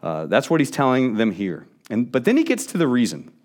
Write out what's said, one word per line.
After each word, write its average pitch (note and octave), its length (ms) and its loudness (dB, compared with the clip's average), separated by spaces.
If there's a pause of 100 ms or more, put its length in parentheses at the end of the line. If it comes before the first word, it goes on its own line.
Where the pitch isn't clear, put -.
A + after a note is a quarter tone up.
uh, D#2+ 240 -4
that's G2 240 0
what E3 80 2
he's C3+ 120 2
telling B2+ 440 2
them A2 160 2
here. F2+ 360 -6 (240)
And, A#2 200 -2
but E3+ 140 -2
then A#3 120 4
he D#4+ 60 4
gets - 240 -2
to - 120 -10
the E3 100 4
reason. G#2+ 420 0 (140)